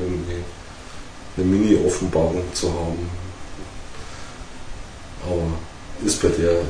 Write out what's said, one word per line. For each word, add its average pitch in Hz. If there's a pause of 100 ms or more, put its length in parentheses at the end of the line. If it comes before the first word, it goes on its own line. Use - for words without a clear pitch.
irgendwie 87 (960)
eine 92
Mini-Offenbarung 92 (100)
zu -
haben. 85 (2250)
Aber 85
ist -
bei 90
der 85 (160)